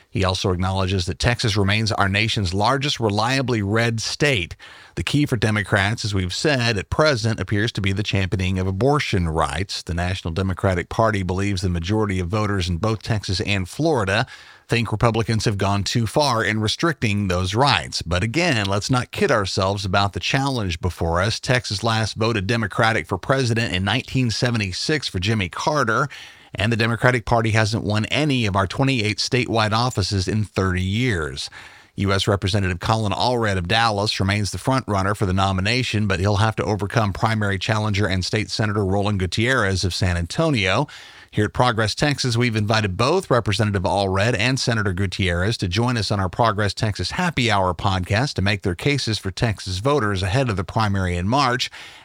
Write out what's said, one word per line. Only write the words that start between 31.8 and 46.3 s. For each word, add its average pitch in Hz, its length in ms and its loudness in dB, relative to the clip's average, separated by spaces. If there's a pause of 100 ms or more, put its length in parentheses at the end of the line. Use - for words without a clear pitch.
U 101 140 2
S 98 160 0
Representative 98 540 0
Colin 110 320 0
Allred 113 440 2
of 87 120 -4
Dallas 110 500 2
remains 101 320 0
the - 60 -6
front 131 280 -2
runner 98 300 0
for 113 100 -2
the 92 60 2
nomination, 101 760 0
but 107 120 0
he'll 101 160 2
have 110 220 2
to - 80 -2
overcome 101 480 0
primary 107 440 0
challenger 107 480 0
and 92 200 0
state - 260 -2
senator 104 320 0
Roland 98 360 0
Gutierrez 98 680 0
of 90 80 -2
San 90 240 0
Antonio. 113 720 0 (440)
Here 104 140 2
at - 80 -4
Progress 113 420 2
Texas, 131 400 0
we've 117 220 2
invited 104 400 2
both 156 320 2
Representative 104 540 2
Allred 95 540 2
and 127 220 2
Senator 107 320 0
Gutierrez 92 640 0
to 95 120 -2
join 117 260 2
us 107 160 -2
on 101 80 0
our 95 80 0
Progress 107 460 2